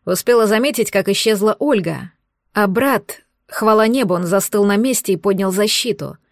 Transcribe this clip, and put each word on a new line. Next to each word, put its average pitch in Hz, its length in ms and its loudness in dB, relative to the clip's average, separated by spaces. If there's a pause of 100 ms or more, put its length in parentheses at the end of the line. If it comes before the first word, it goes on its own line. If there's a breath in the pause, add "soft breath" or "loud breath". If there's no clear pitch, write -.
Успела 226 420 2
заметить, 220 460 0
как 196 160 -2
исчезла 208 520 0
Ольга. 185 520 -2 (400)
А 208 160 0
брат, 233 540 -2 (260)
хвала 220 400 2
небу, 226 280 0
он 175 100 -4
застыл 196 400 0
на 202 100 2
месте 226 380 0
и - 20 0
поднял 190 380 -2
защиту. 202 640 -4 (140)